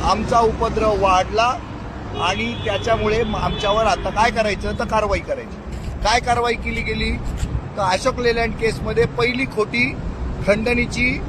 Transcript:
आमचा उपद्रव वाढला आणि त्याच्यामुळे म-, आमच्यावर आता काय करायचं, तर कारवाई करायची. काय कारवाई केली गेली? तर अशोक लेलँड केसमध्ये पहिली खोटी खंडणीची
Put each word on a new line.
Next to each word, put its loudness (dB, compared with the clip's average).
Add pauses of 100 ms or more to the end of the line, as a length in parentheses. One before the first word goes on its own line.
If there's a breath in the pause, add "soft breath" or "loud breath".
आमचा 2
उपद्रव 2
वाढला 4 (680)
आणि -2
त्याच्यामुळे 0
म-, -2
आमच्यावर 2
आता 0
काय 2
करायचं, 0
तर 0
कारवाई 0
करायची. -8 (160)
काय 4
कारवाई 0
केली -4
गेली? -2 (680)
तर 0
अशोक 2
लेलँड 2
केसमध्ये 0
पहिली 0
खोटी 0 (520)
खंडणीची 0